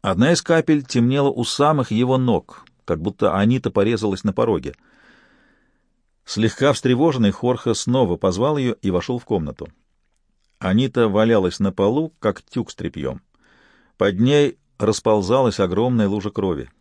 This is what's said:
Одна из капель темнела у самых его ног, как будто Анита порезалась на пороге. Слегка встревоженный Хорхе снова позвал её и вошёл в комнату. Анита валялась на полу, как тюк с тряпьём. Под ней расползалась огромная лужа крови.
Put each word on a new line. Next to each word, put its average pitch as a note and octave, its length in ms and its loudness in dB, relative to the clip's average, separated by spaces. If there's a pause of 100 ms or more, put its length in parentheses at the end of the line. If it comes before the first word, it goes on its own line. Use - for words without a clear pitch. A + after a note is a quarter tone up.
Одна G2+ 300 2
из E3 100 2
капель D#3+ 420 2
темнела C3 460 0
у A#2+ 140 -4
самых C#3+ 480 0
его B2 260 0
ног, B2 480 -2 (200)
как D#2+ 180 -2
будто F#2+ 340 0
Анита A2+ 320 2
порезалась G2+ 540 -2
на G2+ 100 0
пороге. A2+ 400 -2 (1500)
Слегка A2+ 480 0
встревоженный B2+ 560 2
Хорхе A#2+ 460 -2
снова A#2+ 420 0
позвал A2 400 0
её B2 240 -2
и G2 80 -2
вошёл F#2 300 -2
в - 60 -16
комнату. D2+ 440 -6 (880)
Анита A#2 500 0
валялась G#2 520 2
на G2 120 0
полу, B2+ 480 -2
как G#2 220 -4
тюк - 300 -8
с - 40 -18
тряпьём. C#2 460 -8 (760)
Под G2 220 0
ней C#3+ 380 2 (220)
расползалась G#2+ 800 2
огромная G#2+ 480 0
лужа G2+ 240 -4
крови. E2 500 -4